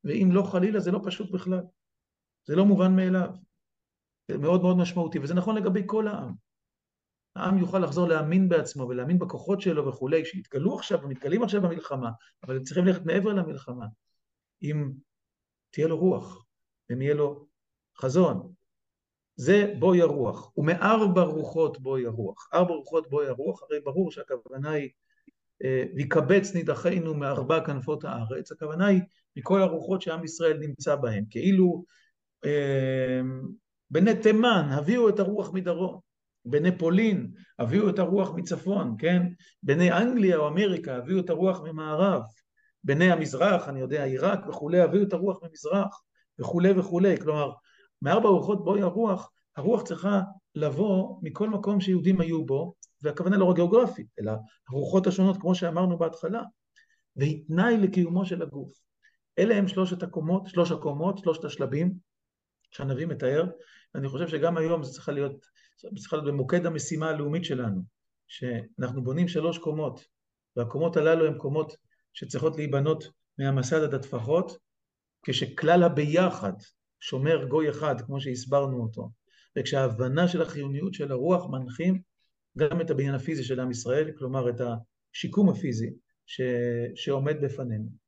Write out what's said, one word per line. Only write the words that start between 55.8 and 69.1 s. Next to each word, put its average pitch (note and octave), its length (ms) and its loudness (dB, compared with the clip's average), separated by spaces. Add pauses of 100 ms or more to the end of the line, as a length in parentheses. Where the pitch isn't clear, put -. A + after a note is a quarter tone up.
בהתחלה, E3 440 -4 (720)
והיא D3+ 300 -2
תנאי G3 300 4
לקיומו F#3 480 2
של F3 180 -4
הגוף. C#3 300 -10 (680)
אלה G#3 180 4
הם G3 120 2
שלושת F3+ 340 -2
הקומות, E3+ 440 -2
שלוש E3+ 260 0
הקומות, D#3 460 -4
שלושת D#3+ 260 -2
השלבים C#3+ 500 -2 (760)
שהנביא C3+ 360 -6
מתאר. C#3+ 380 0 (500)
אני C3+ 140 -6
חושב D3 200 -6
שגם D#3+ 280 0
היום E3 260 0
זה C3 100 -10
צריכה - 200 -10
להיות, C#3 340 -6 (340)
זה - 80 -18 (120)
צריכה - 160 -6
להיות D3 120 -4
במוקד C#3+ 380 0
המשימה D#3+ 420 -4
הלאומית D3+ 360 -4
שלנו, A2 380 -4 (460)
שאנחנו B2 760 -8
בונים D#3+ 240 0